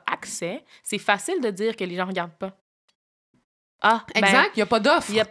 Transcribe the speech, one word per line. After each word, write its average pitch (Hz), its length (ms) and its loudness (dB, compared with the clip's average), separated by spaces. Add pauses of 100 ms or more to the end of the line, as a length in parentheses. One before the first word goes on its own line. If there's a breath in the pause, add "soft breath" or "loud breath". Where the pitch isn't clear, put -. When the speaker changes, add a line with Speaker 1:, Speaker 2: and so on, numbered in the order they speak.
(100)
Speaker 1:
accès, - 520 -6 (220 loud breath)
c'est 208 140 -4
facile 220 440 -2
de 226 80 0
dire 214 240 -4
que 202 100 -8
les 175 120 -6
gens 185 100 -2
regardent 175 320 -6
pas. 190 180 -10 (1300)
Ah, 220 160 2 (120)
ben, 214 100 2
Speaker 2:
Exact, 262 320 4
y 214 60 2
a 202 40 0
pas 226 140 2
d'offre. 285 300 2
Speaker 1:
y 214 100 0
a, 214 100 0